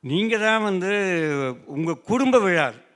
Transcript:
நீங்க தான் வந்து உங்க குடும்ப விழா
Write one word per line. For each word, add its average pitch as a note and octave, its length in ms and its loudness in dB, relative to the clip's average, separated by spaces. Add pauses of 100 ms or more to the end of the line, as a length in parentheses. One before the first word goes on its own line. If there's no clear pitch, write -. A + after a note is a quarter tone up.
நீங்க G3+ 380 -2
தான் A3 240 0
வந்து F3+ 920 -2 (100)
உங்க D#3+ 280 -4
குடும்ப B3+ 440 2
விழா E3+ 340 2 (220)